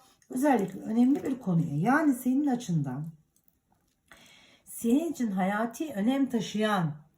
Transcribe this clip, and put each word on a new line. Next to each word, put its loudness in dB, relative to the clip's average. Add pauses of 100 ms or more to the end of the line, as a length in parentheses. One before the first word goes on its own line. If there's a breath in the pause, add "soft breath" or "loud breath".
(300 soft breath)
özellikle 2
önemli 2
bir -4
konuya, 0
yani 4
senin 0
açından -2 (1600 soft breath)
senin 0
için -4
hayati -2
önem 0
taşıyan 0 (260)